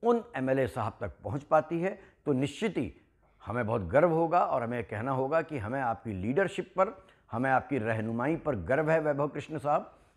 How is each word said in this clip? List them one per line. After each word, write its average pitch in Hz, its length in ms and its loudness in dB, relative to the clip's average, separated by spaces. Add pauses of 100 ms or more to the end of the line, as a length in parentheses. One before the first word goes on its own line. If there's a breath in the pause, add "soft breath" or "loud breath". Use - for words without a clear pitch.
उन 233 220 2 (120)
एमएलए 131 300 2
साहब 110 340 -4
तक - 240 -8
पहुंच 139 180 -6
पाती 156 380 2
है, 196 200 -4 (260 loud breath)
तो 151 60 2
निश्चित 143 440 0
ही 113 180 -4 (520)
हमें 113 200 -2
बहुत 113 160 0
गर्व 135 280 6
होगा 165 340 4
और 151 180 0
हमें 117 220 -4
कहना 113 280 -4
होगा 135 300 2
कि 156 160 -6
हमें 117 220 -4
आपकी 117 320 -4
लीडरशिप 135 560 -2
पर, - 380 -2 (240 soft breath)
हमें 127 200 0
आपकी 131 280 2
रहनुमाई 113 580 -2
पर 147 200 -2
गर्व 131 340 0
है 160 100 4
वैभव 147 280 0
कृष्ण 151 300 -8
साहब, 147 400 -2 (180 soft breath)